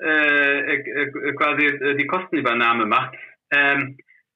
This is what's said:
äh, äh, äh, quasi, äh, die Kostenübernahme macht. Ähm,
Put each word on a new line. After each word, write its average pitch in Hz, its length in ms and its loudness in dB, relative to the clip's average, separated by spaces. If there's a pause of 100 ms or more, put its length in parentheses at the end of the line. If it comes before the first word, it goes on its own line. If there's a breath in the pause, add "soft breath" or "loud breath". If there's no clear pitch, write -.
äh, 147 600 2
äh, 147 160 -2
äh, 139 580 -4
quasi, 147 320 0
äh, 139 300 0
die 143 100 -2
Kostenübernahme 120 800 0
macht. 123 300 0 (340 loud breath)
Ähm, 143 480 0 (380 soft breath)